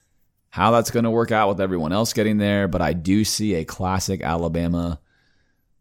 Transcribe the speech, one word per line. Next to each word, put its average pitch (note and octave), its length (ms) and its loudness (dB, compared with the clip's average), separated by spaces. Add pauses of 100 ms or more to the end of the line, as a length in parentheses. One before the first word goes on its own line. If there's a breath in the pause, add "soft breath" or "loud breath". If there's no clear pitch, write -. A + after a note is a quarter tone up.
(500)
how G2 220 2
that's A#2 200 2
gonna A#2 200 0
work A#2 200 0
out G#2+ 180 4
with G2 120 -2
everyone F2 300 0
else A2 220 0
getting G#2+ 240 0
there, G2+ 320 2
but F2 120 -2
I D#2+ 120 2
do F#2+ 320 2
see G#2+ 300 -2
a D#2+ 100 -2
classic F#2+ 560 -4
Alabama E2+ 800 -2 (800)